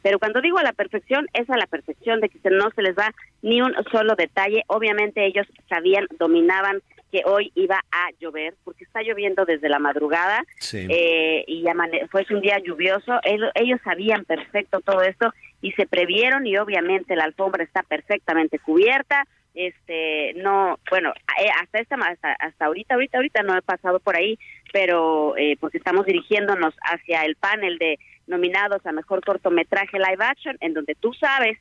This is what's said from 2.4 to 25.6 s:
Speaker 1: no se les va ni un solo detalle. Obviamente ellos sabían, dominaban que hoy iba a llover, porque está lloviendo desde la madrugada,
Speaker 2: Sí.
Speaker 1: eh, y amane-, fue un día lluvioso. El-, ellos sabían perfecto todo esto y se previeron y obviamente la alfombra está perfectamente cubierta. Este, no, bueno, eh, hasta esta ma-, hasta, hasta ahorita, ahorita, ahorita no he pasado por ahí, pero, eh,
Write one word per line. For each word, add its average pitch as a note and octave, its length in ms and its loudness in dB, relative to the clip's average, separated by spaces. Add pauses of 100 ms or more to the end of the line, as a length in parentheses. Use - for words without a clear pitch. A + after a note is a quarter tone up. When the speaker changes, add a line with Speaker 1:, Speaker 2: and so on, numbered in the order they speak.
Speaker 1:
no G3+ 240 4
se G#3+ 80 -2
les F#3 140 0
va G#3+ 160 0 (300)
ni A#3 180 2
un B3+ 140 2 (180)
solo A3 240 4
detalle. G3 520 0
Obviamente G#3 580 0
ellos G3+ 200 0 (220)
sabían, F#3 380 2 (120)
dominaban F3+ 640 4 (320)
que F#3+ 140 0
hoy G3+ 280 2
iba F#3+ 220 2 (160)
a F3 160 -2 (120)
llover, D#3+ 340 -8 (100)
porque F3+ 200 -18
está A3 180 -8
lloviendo G3+ 420 -2
desde D#3 240 0
la C#3+ 100 2
madrugada, D3+ 680 0 (160)
Speaker 2:
Sí. F#2+ 280 -8
Speaker 1:
eh, D#3+ 580 2
y E3 220 -6
amane-, E3+ 420 -2
fue F#3+ 200 0
un G3+ 100 0
día G3+ 180 2
lluvioso. F#3+ 640 -2
El-, G#3 320 0
ellos A#3+ 300 2
sabían G3+ 400 -2
perfecto F#3+ 560 -4
todo F#3+ 220 2
esto F#3+ 280 2 (300)
y G3 120 -6
se G3+ 140 0
previeron A#3 600 0
y G3 100 0
obviamente F#3+ 580 0
la D#3+ 100 2
alfombra F#3+ 400 -2
está - 180 -4
perfectamente D#3+ 760 -2
cubierta. B3+ 680 2 (300)
Este, D#3+ 800 -4 (100)
no, G3 360 0 (100)
bueno, F3+ 240 0 (260)
eh, G3+ 100 2 (140)
hasta G#3+ 180 -4
esta C4 180 -6
ma-, F#3+ 100 0
hasta, E3 240 -4
hasta D#3+ 320 -6
ahorita, F3 300 -2
ahorita, B3+ 240 0
ahorita B3+ 240 0
no F#3+ 160 0
he - 40 -2
pasado F#3 380 0
por F#3 160 0
ahí, G#3 220 0 (340)
pero, E3 640 2
eh, D3 240 2